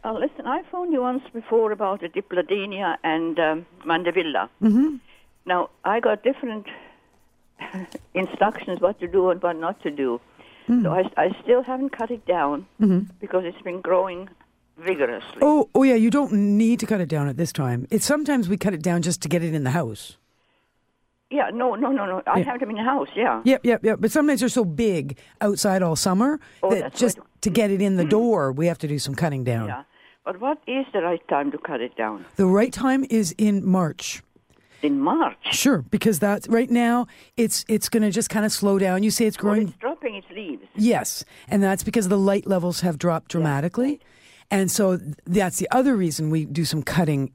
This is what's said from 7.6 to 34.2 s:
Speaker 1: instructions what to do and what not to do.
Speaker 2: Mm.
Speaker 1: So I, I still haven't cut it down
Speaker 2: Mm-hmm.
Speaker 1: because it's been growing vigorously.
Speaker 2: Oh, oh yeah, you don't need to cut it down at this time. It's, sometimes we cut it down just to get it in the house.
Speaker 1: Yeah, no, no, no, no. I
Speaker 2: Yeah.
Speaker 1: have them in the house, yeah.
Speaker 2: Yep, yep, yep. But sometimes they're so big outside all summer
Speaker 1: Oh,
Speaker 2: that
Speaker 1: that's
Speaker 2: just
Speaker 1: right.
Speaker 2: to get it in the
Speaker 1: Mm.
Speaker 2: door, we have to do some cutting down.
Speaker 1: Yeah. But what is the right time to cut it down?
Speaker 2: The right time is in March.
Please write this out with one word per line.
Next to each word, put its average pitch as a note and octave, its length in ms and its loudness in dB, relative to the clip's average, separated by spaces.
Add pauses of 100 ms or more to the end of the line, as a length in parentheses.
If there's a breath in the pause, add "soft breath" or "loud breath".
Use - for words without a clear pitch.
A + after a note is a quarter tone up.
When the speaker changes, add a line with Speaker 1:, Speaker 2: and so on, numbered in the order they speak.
Speaker 1:
instructions F#3+ 680 -2
what F#3 180 0
to F3+ 80 -8
do F#3 220 2
and F3+ 120 0
what F3 160 -2
not E3 260 -6
to D#3+ 80 -4
do. C3 280 -2 (480 loud breath)
Speaker 2:
Mm. A#3+ 160 2
Speaker 1:
So E3 100 0
I, F3+ 100 2 (180)
I E3+ 80 2 (140)
still B3+ 200 2
haven't C4 340 -4
cut A#3 140 -6
it A#3 140 -10
down D#3 400 0 (160)
Speaker 2:
Mm-hmm. G3 380 2
Speaker 1:
because F#3 260 -2
it's F3 160 -10
been F3+ 200 -10
growing F#3 480 0 (480)
vigorously. C#3+ 640 -4
Speaker 2:
Oh, D4 340 4
oh C4 80 6
yeah, C4 120 6
you A3+ 140 6
don't C4 220 2
need G#3 480 4
to A3 60 -2
cut G#3 160 0
it D3+ 80 -4
down D3 180 0
at B2+ 100 -4
this E3 140 -2
time. B2+ 380 -2
It's, - 160 0
sometimes C#4 420 0
we F#3+ 100 0
cut G3 160 -2
it D#3 80 -6
down F3 200 0
just E3 220 -2
to D#3 60 -8
get E3+ 140 0
it D#3+ 100 -2
in D3 100 -2
the B2+ 80 0
house. C3 460 -4 (1120)
Speaker 1:
Yeah, C#4 220 0
no, A#3+ 220 -2
no, C4 160 0
no, G#3+ 160 -2
no. F#3 180 -6
I - 140 2
Speaker 2:
Yeah. F3+ 60 0
Speaker 1:
have B3 140 -6
them A3 120 -6
in G#3+ 60 -8
the G#3+ 60 -4
house, C4 320 0
yeah. F#3 300 0
Speaker 2:
Yep, B3+ 200 4
yep, A#3+ 180 2
yep. A3 180 2
But G#3+ 100 0
sometimes D4 280 2
they're A#3 100 0
so A#3 160 0
big D#3 520 -2 (240 soft breath)
outside G3 420 2
all E3 120 2
summer A3+ 440 2 (240 loud breath)
Speaker 1:
Oh, F#3+ 80 2
Speaker 2:
that G3+ 100 2
Speaker 1:
that's - 180 -10
Speaker 2:
just A#3 200 2
Speaker 1:
right. - 80 -20 (140)
Speaker 2:
to G#3+ 100 0
get G#3 180 2
it G3 120 0
in G3 160 2
the E3+ 80 4
Speaker 1:
Mm. D3 40 -4
Speaker 2:
door, G#3 420 2
we D3 140 -2
have E3+ 140 0
to D#3 80 -6
do D3 100 -2
some C#3 160 -6
cutting C#3 300 -2
down. A2+ 240 -2
Speaker 1:
Yeah. B2 160 -10 (420 soft breath)
But F#3 160 -8
what D4 240 -2
is C4 260 -4
the G3 100 -2
right E3+ 260 -2
time C#3+ 240 0
to D3 80 -8
cut C3+ 220 -8
it B2 140 -8
down? G#2+ 300 -6 (100)
Speaker 2:
The G3 120 2
right G#3 260 4
time C4+ 380 0
is G#3 260 0
in G#3 280 2
March. F3+ 580 -2 (580 soft breath)